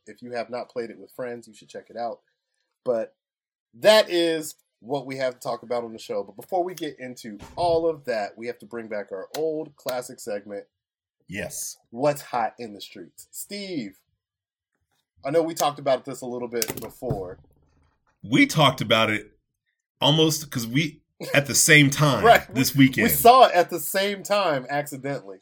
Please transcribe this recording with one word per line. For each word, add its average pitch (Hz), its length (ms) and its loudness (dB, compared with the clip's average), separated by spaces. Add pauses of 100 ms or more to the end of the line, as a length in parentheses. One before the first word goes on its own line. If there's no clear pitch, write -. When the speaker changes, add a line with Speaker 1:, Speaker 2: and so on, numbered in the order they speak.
Speaker 1:
if - 140 -20
you 120 100 -16
have 117 180 -8
not 117 200 -12
played 117 220 -10
it 90 80 -20
with 98 120 -20
friends, 120 360 -12
you 110 60 -20
should - 160 -20
check - 200 -18
it - 80 -18
out. 117 240 -10 (640)
But 113 300 -2 (640)
that 208 300 6
is 170 460 -2 (280)
what 131 220 -6
we 135 120 -10
have 127 180 -4
to - 40 -20
talk 120 220 -8
about 120 220 -6
on 113 100 -12
the 110 60 -16
show. 104 240 -8
But 98 120 -20
before - 280 -4
we 185 100 -8
get 156 260 -10
into 123 380 -14 (180)
all 165 320 0
of 151 180 -4
that, 107 300 -4
we 113 120 -14
have 120 120 -8
to 110 60 -20
bring 113 220 -12
back 104 240 -8
our 95 160 -10 (100)
old 156 380 -4
classic 127 440 -10
segment. 101 440 -10 (640)
Speaker 2:
Yes. - 500 -10 (140)
Speaker 1:
What's 143 320 -2
hot 113 340 -4
in 113 160 -14
the 92 80 -18
streets? - 480 -20
Steve, 185 680 -12 (1200)
I 139 60 -8
know 160 140 2
we 170 100 -6
talked 147 240 -2
about 135 260 0
this 131 180 -14
a 131 40 -10
little 123 220 -8
bit 113 340 -6
before. 104 560 -8 (840)
Speaker 2:
We 139 240 2
talked 139 340 2
about 110 300 2
it 104 200 -6 (680)
almost 156 480 2
'cause 117 160 -6
we, 143 380 -4 (280)
at 139 140 2
the 117 100 -2
same 147 360 6
time 139 320 2
Speaker 1:
<laughs> - 20 6
Right. 220 280 6
Speaker 2:
this - 220 0
Speaker 1:
We, 139 120 8
Speaker 2:
weekend. 131 200 2
Speaker 1:
we - 60 0
saw 247 320 8
it - 80 6
at 175 160 4
the 170 100 -6
same 196 440 -4
time 170 440 0
accidentally. 139 760 -6